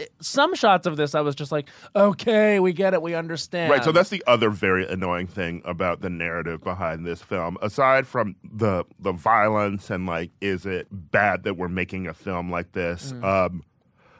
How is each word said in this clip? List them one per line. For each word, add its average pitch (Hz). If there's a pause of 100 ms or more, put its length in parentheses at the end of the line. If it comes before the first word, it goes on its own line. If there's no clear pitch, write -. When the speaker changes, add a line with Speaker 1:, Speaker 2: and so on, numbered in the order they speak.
(220)
Speaker 1:
some 302
shots 190
of 160
this, 147
I 151
was 147
just 147
like, 151 (280)
"Okay, 208
we 185
get 190
it, 170
we 170
understand." 165
Speaker 2:
Right, 135
so 156
that's 170
the 190
other 117
very 92
annoying 90
thing 85
about 87
the 95
narrative 85
behind 85
this 85
film. 87
Aside 131
from 107
the, 104 (140)
the 98
violence 104
and, 92
like, 85 (100)
is 95
it 92
bad 98
that 98
we're 90
making 90
a 80
film 90
like 87
this? 87
Speaker 1:
Mm. 120
Speaker 2:
Um, 92 (560)